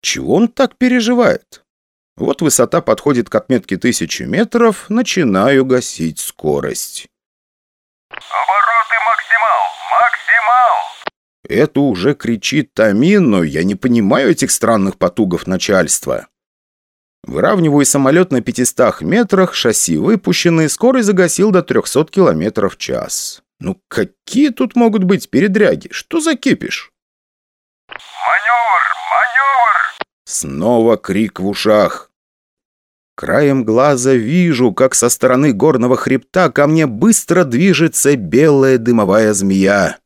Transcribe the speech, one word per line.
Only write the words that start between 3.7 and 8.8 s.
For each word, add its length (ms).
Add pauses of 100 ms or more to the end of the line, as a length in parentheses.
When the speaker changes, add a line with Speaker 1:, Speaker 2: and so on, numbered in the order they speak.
Speaker 1:
тысячи 460
метров, 680
начинаю 760
гасить 560
скорость. 880 (1000)
Speaker 2:
«Обороты 880 (140)